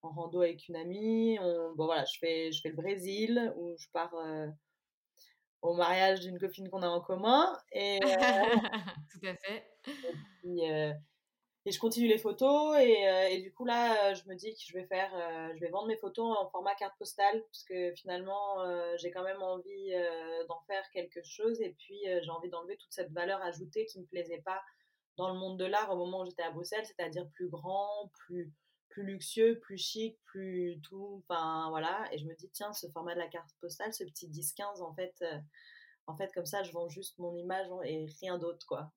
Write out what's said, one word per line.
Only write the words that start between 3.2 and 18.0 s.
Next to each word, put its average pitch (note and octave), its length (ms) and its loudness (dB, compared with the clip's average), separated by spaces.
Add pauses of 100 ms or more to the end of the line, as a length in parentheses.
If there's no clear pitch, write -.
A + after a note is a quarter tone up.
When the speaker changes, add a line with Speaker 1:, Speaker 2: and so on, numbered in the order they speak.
Speaker 1:
où E3+ 200 -6
je - 140 -18
pars, F3 240 -2
euh, D#3 320 -4 (1120)
au E3+ 140 0
mariage F#3 460 6
d'une F3+ 180 -6
copine F#3+ 300 -6
qu'on F#3 120 -4
a F3 60 2
en F3 140 2
commun. B3 560 6 (160)
Et, G3+ 280 0
euh, F#3+ 60 6
Speaker 2:
<laughs> G#3 1040 4
Tout F3+ 160 -14
à F#3 80 -6
fait. G3+ 300 -8 (200)
Speaker 1:
et C#4 60 -8 (500)
puis, F3 300 0
euh, D3+ 220 2 (720)
et G3+ 60 -2
je F#3+ 80 -4
continue A#3 280 4
les G#3+ 100 10
photos C#4+ 600 6
et, G#3+ 300 10
euh, F#3+ 180 6
et F#3 140 2
du F#3+ 120 -12
coup B3 120 -6
là, A3+ 460 4
euh, F#3+ 40 -2
je F#3 140 -14
me F#3 60 -8
dis G#3 180 -8
que - 120 -14
je E3+ 80 -16
vais F#3 120 -6
faire, F#3 280 -2
euh, E3 420 -4
je D#3+ 40 -12
vais E3+ 100 2
vendre G3+ 180 2
mes A3 100 2
photos A3 420 0
en F#3+ 100 2
format G3 260 0
carte G3 220 -4
postale G3+ 540 2
parce - 140 -16
que F3+ 300 0
finalement, F#3+ 680 -2